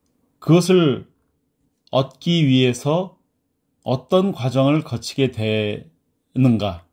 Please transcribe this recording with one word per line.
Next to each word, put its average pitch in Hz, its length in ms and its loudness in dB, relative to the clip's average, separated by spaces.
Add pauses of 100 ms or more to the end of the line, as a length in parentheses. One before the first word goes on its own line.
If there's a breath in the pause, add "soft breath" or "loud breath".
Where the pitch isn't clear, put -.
(380)
그것을 170 720 2 (800)
얻기 156 560 -2
위해서 131 720 0 (640)
어떤 185 500 0
과정을 135 500 0
거치게 127 480 -4 (1000)
되는가? 104 600 0